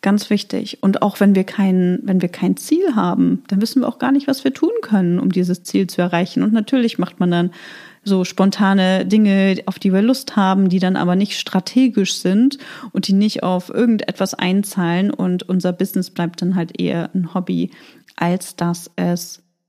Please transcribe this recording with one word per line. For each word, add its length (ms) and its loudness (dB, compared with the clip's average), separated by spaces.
Ganz 280 0
wichtig. 520 -4
Und 200 2
auch 180 -2
wenn 140 6
wir 100 2
kein, 580 0
wenn 200 0
wir 80 -2
kein 260 -2
Ziel 380 0
haben, 540 0
dann 120 0
wissen 220 0
wir 60 -2
auch 100 -8
gar 140 0
nicht, 160 0
was 160 -4
wir 100 0
tun 180 0
können, 360 2
um 120 0
dieses 320 -2
Ziel 260 -2
zu 120 -4
erreichen. 420 0
Und 100 2
natürlich 460 0
macht 220 -4
man 100 4
dann 200 2
so 220 2
spontane 800 2
Dinge, 520 4
auf 120 -6
die 140 0
wir 80 4
Lust 340 0
haben, 360 2
die 80 0
dann 180 0
aber 200 0
nicht 220 -2
strategisch 760 0
sind 420 2
und 160 -4
die 40 2
nicht 300 2
auf 260 -2
irgendetwas 640 -2
einzahlen. 800 0
Und 400 -4
unser 240 0
Business 340 -4
bleibt 320 -6
dann 140 -2
halt 260 -4
eher 340 -2
ein 200 -4
Hobby, 360 -4
als 400 -2
dass 400 -4
es, 460 -4